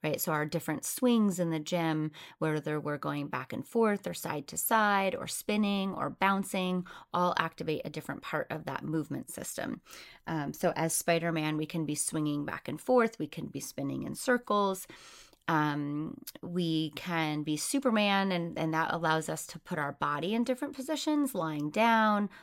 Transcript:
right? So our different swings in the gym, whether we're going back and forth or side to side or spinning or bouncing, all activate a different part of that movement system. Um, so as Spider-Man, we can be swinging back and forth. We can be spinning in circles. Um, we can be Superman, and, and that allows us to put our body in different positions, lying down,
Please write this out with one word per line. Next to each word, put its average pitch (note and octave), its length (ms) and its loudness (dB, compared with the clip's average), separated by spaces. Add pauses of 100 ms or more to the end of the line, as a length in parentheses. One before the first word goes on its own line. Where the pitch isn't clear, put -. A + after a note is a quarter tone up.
right? D#3 160 0
So E3 140 0
our D3+ 120 2
different D#3 380 -2
swings G#3+ 560 4
in E3+ 120 2
the D#3+ 80 0
gym, D#3 520 0 (280)
whether D3+ 420 0
we're D3 160 -4
going D3 320 -4
back C3 240 -6
and - 120 -6
forth G#3+ 400 2
or F3 80 -4
side D3+ 340 -4
to - 100 -8
side G3+ 580 4
or - 120 -6
spinning G3+ 680 0
or - 160 -4
bouncing, F#3 760 0 (280)
all F3+ 260 4
activate E3 460 -2
a D3+ 40 -6
different D3 340 -10
part - 280 -4
of D#3+ 140 -8
that - 180 -6
movement D3+ 480 -4
system. - 480 -8 (500)
Um, D3+ 220 -2
so E3+ 240 0
as D#3+ 180 0
Spider-Man, E3 600 0
we D#3 100 -2
can D#3+ 200 -2
be D3 100 -2
swinging D3 480 0
back - 240 -8
and - 140 -6
forth. A#3 360 4
We D#3 100 -4
can - 180 -10
be - 160 -8
spinning C#3 420 -6
in C#3 100 -6
circles. G#3 720 0 (640)
Um, D3 720 0 (240)
we E3 560 0
can D#3 460 -2
be D3+ 120 0
Superman, G3+ 800 2
and, E3+ 260 -2
and D#3+ 140 2
that D#3+ 200 2
allows D#3+ 360 2
us D#3+ 180 -4
to - 120 -12
put E3+ 200 -4
our C#3+ 140 -2
body D3 420 0
in A#3+ 80 4
different C4 320 -2
positions, D4 580 0
lying D#3 360 -2
down, G#3+ 600 4 (140)